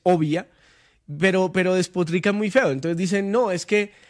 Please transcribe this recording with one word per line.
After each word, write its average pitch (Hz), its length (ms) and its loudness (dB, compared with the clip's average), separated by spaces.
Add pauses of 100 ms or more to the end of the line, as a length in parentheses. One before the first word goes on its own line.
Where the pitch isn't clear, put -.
obvia, 165 440 2 (720)
pero, 185 320 2
pero 185 240 0
despotrican 180 600 -2
muy 208 160 -2
feo. 233 200 2
Entonces 165 260 -4
dicen, 196 340 -2
"No, 220 200 2
es 175 140 -4
que 208 260 0 (180)